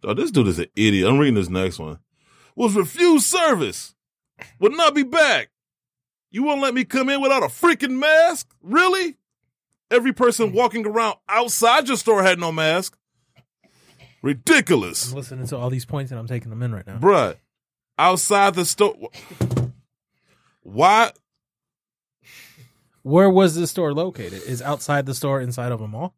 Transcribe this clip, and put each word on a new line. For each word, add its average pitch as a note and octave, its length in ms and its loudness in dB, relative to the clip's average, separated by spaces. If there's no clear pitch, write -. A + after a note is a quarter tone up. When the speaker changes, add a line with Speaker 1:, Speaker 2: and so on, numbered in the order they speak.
Speaker 1:
Oh, G#2 80 -4
this C4+ 180 -4
dude C3+ 160 2
is F2 120 -2
an E2+ 160 -6
idiot. G2+ 340 2
I'm C3+ 100 4
reading C#3 160 2
this F#2 140 -2
next F#2 300 -4
one. D#2 200 -12
"Was A3 200 -2
refused D#4 500 2
service. A#3+ 680 -2
Would G#3+ 140 2
not D#4 220 2
be D4 80 2
back. B3+ 460 2
You A3 120 -4
won't C#4+ 180 -2
let C4+ 120 0
me B3 120 -2
come C4 240 -2
in C#4 120 -2
without C4+ 220 0
a C#3+ 40 -2
freaking C4 520 0
mask? D#4 480 4
Really? F4 560 0
Every A#3+ 220 2
person A#3+ 400 0
walking A#3 340 0
around A3 300 -2
outside A#3 580 2
your B3+ 100 -2
store G#3 260 2
had F#3 160 4
no E3+ 120 -4
mask. D#3+ 460 -2
Ridiculous." B2+ 880 0
Speaker 2:
I'm C3 60 -12
listening B2+ 300 -12
to C3 100 -8
all B2 120 -6
these B2+ 160 -6
points C#3 260 -8
and A#2+ 80 -10
I'm A2+ 80 -12
taking A#2 220 -8
them A2+ 140 -10
in A#2+ 100 -6
right G2 140 -12
now. G2 100 -12
Speaker 1:
Bruh, C3 380 4
outside F#3 560 2
the F3+ 100 -2
store. - 360 -2
Wh-, - 680 -6
why? G3 480 2
Speaker 2:
Where F3 260 6
was F#3 260 4
this E3 160 -4
store D#3 220 -4
located? B2+ 500 -8
Is B2 180 -8
outside C#3+ 440 -4
the C3+ 80 -8
store C3+ 280 -4
inside B2 300 -6
of A2+ 100 -6
a G#2+ 60 -10
mall? A#2+ 300 -12